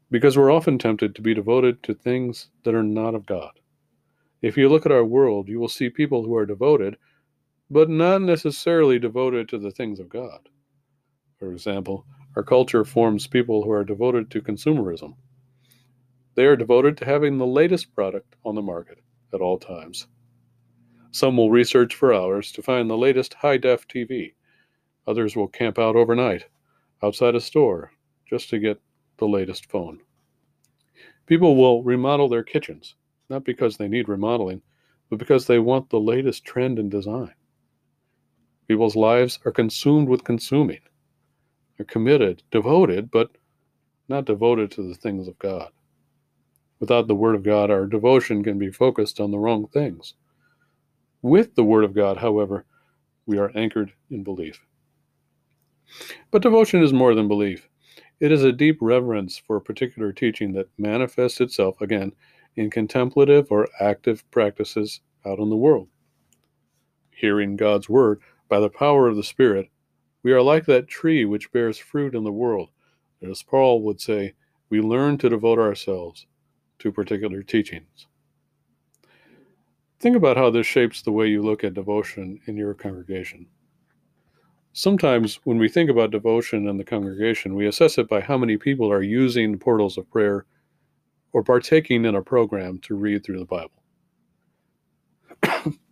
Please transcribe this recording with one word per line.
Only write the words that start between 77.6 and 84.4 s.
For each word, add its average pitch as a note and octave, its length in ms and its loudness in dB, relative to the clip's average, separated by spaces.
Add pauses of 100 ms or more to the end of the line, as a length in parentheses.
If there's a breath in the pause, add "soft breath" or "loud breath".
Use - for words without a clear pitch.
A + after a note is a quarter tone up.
Think A#3+ 180 2
about C#3 200 4
how B2+ 140 4
this A2+ 160 2
shapes - 360 0
the A2 100 -4
way A2 160 0
you G#2 140 0
look G#2+ 200 -2
at F#2+ 120 -6
devotion G2+ 720 -8
in G#2+ 100 -10
your G2+ 180 -8
congregation. F#2 720 -12 (1300)